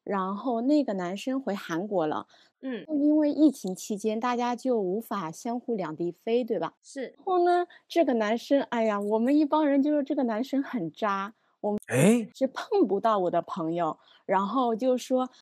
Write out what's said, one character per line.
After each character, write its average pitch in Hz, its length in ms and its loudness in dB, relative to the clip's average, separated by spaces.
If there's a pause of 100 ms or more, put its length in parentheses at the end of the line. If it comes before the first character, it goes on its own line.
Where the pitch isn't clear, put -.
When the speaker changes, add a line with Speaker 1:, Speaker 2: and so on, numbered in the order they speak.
Speaker 1:
然 196 320 -2
后 233 280 -4
那 294 200 4
个 226 120 -2
男 180 220 -4
生 262 240 -4
回 208 140 -4
韩 180 320 -4
国 185 200 0
了。 104 200 -4 (340)
Speaker 2:
嗯。 262 240 -8
Speaker 1:
就 311 100 -8
因 294 240 4
为 294 120 2
疫 285 220 4
情 185 200 -6
期 202 240 -6
间， 220 220 -2
大 247 160 -2
家 240 220 -2
就 240 240 0
无 190 200 -2
法 196 300 -6
相 240 300 -8
互 233 160 -4
两 156 180 -4
地 175 160 -4
飞， 233 320 -2
对 226 160 -2
吧？ 160 140 -4 (100)
Speaker 2:
是。 - 200 -12
Speaker 1:
然 - 220 -14
后 359 200 4
呢， 349 200 4 (240)
这 339 160 4
个 262 100 2
男 220 220 0
生， 277 260 2
哎 233 200 -2
呀， 208 180 2
我 208 160 0
们 247 200 4
一 302 80 6
帮 302 200 2
人 285 160 4
就 294 160 2
是 294 60 0
这 277 140 -2
个 277 80 0
男 226 180 -2
生 269 180 -2
很 185 300 -4
渣， 196 440 -4 (260)
我 208 100 -2
们 208 160 -2
Speaker 3:
哎。 208 480 4
Speaker 1:
是 262 140 -2
碰 359 400 0
不 196 100 0
到 220 220 2
我 175 100 0
的 170 120 2
朋 165 320 -6
友， 170 220 -2 (300)
然 190 180 0
后 233 300 0
就 254 240 0
说， 254 320 -2 (100)